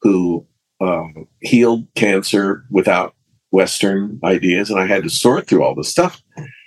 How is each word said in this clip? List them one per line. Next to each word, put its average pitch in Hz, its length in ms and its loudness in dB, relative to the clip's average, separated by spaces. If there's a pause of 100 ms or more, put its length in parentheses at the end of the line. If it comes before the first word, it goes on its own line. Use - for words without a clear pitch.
who, 87 440 0 (340)
uh, 87 240 -2 (360)
healed 117 540 2
cancer 98 760 0
without 92 440 0 (360)
Western 98 760 0
ideas. 92 460 0
And 101 80 0
I 95 80 0
had 98 180 0
to 82 40 -6
sort 123 380 0
through 78 180 2
all 65 100 0
this - 140 -8
stuff. - 320 -2 (460)